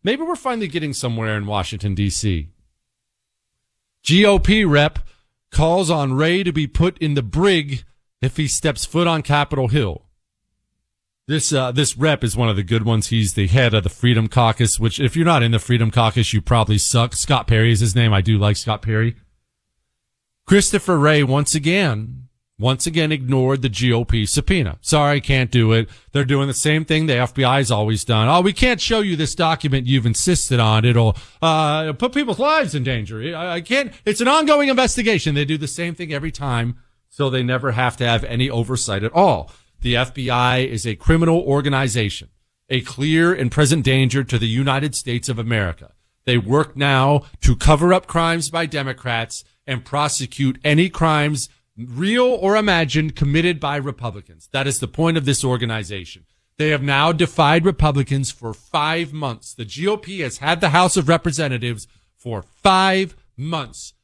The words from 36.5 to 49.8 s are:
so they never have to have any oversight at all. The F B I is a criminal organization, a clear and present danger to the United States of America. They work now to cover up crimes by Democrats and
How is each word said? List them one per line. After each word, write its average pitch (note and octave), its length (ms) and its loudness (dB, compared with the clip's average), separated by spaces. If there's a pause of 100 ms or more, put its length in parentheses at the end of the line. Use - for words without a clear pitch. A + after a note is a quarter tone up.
so C3+ 220 -2
they B2+ 120 -2
never B2+ 300 -2
have B2+ 240 -2
to B2 100 -2
have A#2 180 0
any B2 260 -2
oversight A#2 520 -4
at A2 100 -4
all. D#3+ 380 2 (300)
The A#2+ 160 0
F B2+ 180 -2
B B2 160 -6
I B2 300 2
is A#2 260 -4
a G#2+ 100 -4
criminal E3 440 4
organization, C3+ 880 -2 (400)
a B2+ 100 -2
clear D#3+ 540 0
and B2+ 160 -2
present D3 340 2
danger C3 400 2
to A#2+ 140 -2
the A2+ 80 -2
United C3+ 480 -2
States A#2+ 340 -6
of A#2 100 -4
America. G#2+ 540 -4 (320)
They B2 140 2
work B2+ 360 0
now C#3 500 2 (180)
to A#2+ 120 6
cover D#3 380 4
up F#3 140 2
crimes E3 420 -2
by E3 160 -4
Democrats B2+ 800 -6 (220)
and B2+ 180 -6